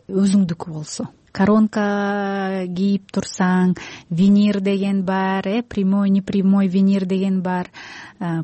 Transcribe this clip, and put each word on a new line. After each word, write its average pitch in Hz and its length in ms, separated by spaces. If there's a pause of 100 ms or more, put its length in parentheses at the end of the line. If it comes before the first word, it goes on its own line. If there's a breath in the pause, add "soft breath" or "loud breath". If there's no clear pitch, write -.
өзүңдүкү 190 680
болсо. - 360 (220)
Коронка 202 1300
кийип 190 480
турсаң, 185 640 (320 loud breath)
винир 202 520
деген 196 420
бар, 190 440
э, 226 160
прямой, 196 460
непрямой 196 580
винир 196 380
деген 190 360
бар. 180 280 (500 loud breath)
Э, 165 240